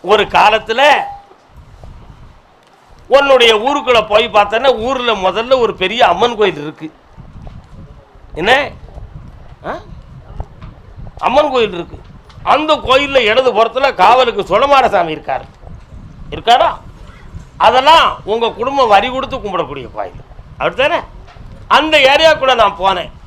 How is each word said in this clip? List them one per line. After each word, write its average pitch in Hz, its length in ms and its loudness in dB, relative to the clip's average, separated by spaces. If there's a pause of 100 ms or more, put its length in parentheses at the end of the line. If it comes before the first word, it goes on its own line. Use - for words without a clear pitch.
(100)
ஒரு 208 140 4 (140)
காலத்துல 214 440 2 (2250)
உன்னுடைய 262 420 6 (140)
ஊருக்குள்ள 247 340 2 (100)
போய் 220 240 2
பார்த்தேன்னா 220 360 2 (160)
ஊர்ல 247 240 -4 (160)
முதல்ல 233 380 0
ஒரு 208 80 -2 (100)
பெரிய 214 180 -4 (120)
அம்மன் 220 260 -2
கோயில் 175 260 0
இருக்கு. 156 240 -14 (1500)
என்ன? 202 120 0 (1160)
ஆ? 220 40 -10 (1500)
அம்மன் 277 260 0
கோயில் 214 260 -2
இருக்கு. - 200 -12 (540)
அந்த 311 200 0 (140)
கோயில்ல 277 320 0 (120)
இடது 247 260 2
புறத்துல 233 300 0 (160)
காவலுக்கு 226 480 2
சுடமாரசாமி 208 680 0
இருக்காரு. 135 300 -8 (880)
இருக்காரா? 247 340 2 (1000)
அதெல்லாம் 277 400 4 (260)
உங்க 226 260 -2
குடும்பம் 254 360 0
வரி 233 160 2
கொடுத்து 262 280 -8
கும்பிடக்கூடிய 139 580 -8
கோயில். 98 240 -12 (380)
அப்படித்தானே? 262 420 -2 (800)
அந்த 311 160 0 (180)
ஏரியாக்குள்ள 294 500 2
நான் 196 220 0
போனேன். 180 260 -2 (160)